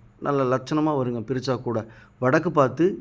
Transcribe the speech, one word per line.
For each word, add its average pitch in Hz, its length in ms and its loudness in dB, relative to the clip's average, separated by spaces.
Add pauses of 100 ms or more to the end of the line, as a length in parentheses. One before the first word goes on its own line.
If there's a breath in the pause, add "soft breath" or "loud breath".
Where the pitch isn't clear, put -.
(200)
நல்ல 135 380 0
லட்சணமா 151 360 0
வருங்க 123 280 -2
பிரிச்சா 127 400 -4
கூட. 110 240 -4 (340 loud breath)
வடக்கு 156 320 2
பார்த்து 151 500 2